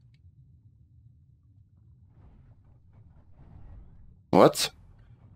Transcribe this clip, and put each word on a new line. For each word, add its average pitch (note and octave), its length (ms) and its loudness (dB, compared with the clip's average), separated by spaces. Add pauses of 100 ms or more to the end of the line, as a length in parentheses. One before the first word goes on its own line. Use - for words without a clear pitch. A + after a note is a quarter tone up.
(4000)
What ? A2 200 12 (840)